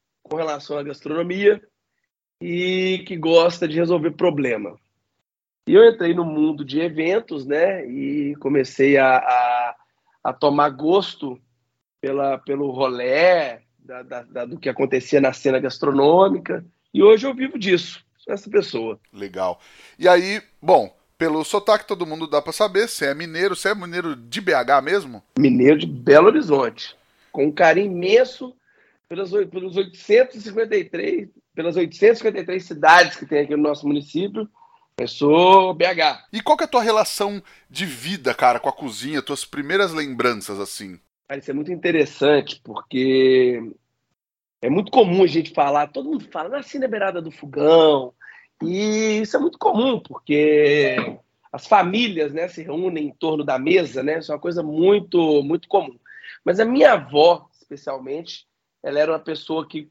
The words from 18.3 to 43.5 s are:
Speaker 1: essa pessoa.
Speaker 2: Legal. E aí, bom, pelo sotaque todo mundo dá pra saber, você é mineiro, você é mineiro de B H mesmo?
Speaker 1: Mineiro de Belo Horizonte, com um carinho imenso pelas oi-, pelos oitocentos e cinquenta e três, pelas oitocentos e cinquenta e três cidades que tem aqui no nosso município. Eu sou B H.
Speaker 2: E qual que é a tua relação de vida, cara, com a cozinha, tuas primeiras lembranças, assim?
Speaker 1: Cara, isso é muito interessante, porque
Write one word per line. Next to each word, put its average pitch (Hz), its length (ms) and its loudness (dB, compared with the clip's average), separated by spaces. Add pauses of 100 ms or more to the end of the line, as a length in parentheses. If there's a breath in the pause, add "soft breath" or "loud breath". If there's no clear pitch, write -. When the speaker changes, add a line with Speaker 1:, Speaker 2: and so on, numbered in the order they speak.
Speaker 1:
essa 202 160 -12
pessoa. 113 480 -4 (140)
Speaker 2:
Legal. 92 480 -8 (360 soft breath)
E 170 120 0
aí, 185 340 2 (180)
bom, 147 320 2 (240)
pelo 160 280 -2
sotaque 208 420 0
todo 180 200 -8
mundo 160 200 -10
dá 147 160 -2
pra 165 100 -10
saber, 208 360 -2
você - 180 -6
é 139 80 -2
mineiro, 170 400 -6
você - 140 -4
é 208 60 0
mineiro 170 420 -8
de 120 240 -12
B 180 120 -2
H 135 280 2
mesmo? 143 420 -4 (160)
Speaker 1:
Mineiro 135 400 6
de 165 80 -6
Belo 143 400 6
Horizonte, 151 680 0 (340)
com 143 160 -2
um 151 60 -2
carinho 175 400 2
imenso 196 640 0 (520)
pelas 180 240 -10
oi-, 202 140 -2
pelos 180 300 -10
oitocentos 208 600 0
e 220 40 -18
cinquenta 220 340 -6
e 202 100 0
três, 196 440 -6 (260)
pelas 165 220 -4
oitocentos 190 400 2
e - 20 -10
cinquenta 202 220 -4
e 170 40 -8
três 180 200 -8
cidades 165 520 4
que 143 100 -16
tem 147 140 0
aqui 143 140 -2
no 147 80 0
nosso 147 240 -2
município. 180 640 -6 (500 soft breath)
Eu 123 100 -6
sou 180 680 6
B 160 100 0
H. 160 480 0
Speaker 2:
E 214 80 -10
qual 294 160 2
que 339 80 -2
é - 20 -2
a - 40 -8
tua 240 120 0
relação 208 600 -2 (260 soft breath)
de 180 160 -10
vida, 135 480 -6
cara, 123 260 2
com 139 120 -4
a - 20 -2
cozinha, 131 480 -10
tuas 139 240 -8
primeiras 165 480 -4
lembranças, 120 640 -4
assim? 95 400 -12 (300)
Speaker 1:
Cara, 139 100 -12
isso 139 120 -12
é 139 40 -6
muito 151 160 -6
interessante, 151 920 0
porque 131 1000 0 (1000)